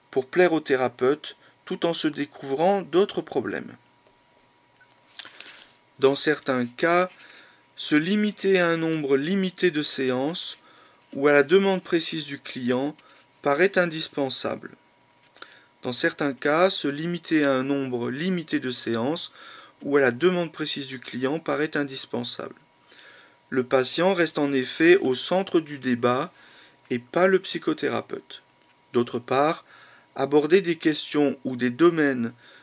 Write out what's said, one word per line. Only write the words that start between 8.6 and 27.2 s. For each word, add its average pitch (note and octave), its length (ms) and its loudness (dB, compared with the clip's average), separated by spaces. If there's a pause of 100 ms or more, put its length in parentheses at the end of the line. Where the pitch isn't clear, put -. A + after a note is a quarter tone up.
un E3 80 0
nombre D#3 400 0
limité F3+ 520 0
de D3+ 140 -2
séances C3+ 760 -4 (540)
ou C#3 140 0
à D3 60 6
la C#3+ 100 8
demande F#3+ 400 4
précise D#3+ 420 -2
du C#3+ 140 -12
client C3 560 -2 (460)
paraît E3 360 2
indispensable. D#3 920 -2 (1120)
Dans B2+ 80 -4
certains D#3 400 0
cas, D3+ 380 2
se - 180 -2
limiter D#3+ 560 -2
à C#3 100 2
un C3 100 0
nombre C3 460 -2
limité D3+ 520 -4
de B2+ 100 -6
séances A#2+ 600 -4 (480)
ou C#3 160 0
à C#3+ 40 4
la B2+ 100 4
demande E3 420 0
précise D3 340 -6
du C3 120 -12
client C3 400 -4
paraît D3+ 360 -4
indispensable. C3+ 800 -6 (920)
Le B2+ 160 -2
patient C#3 480 2
reste E3+ 260 0
en C#3+ 140 0
effet D3 440 4
au C3 160 2
centre F3+ 460 0
du D3 200 -8
débat B2+ 520 0 (580)
et B2+ 100 -2
pas E3+ 280 0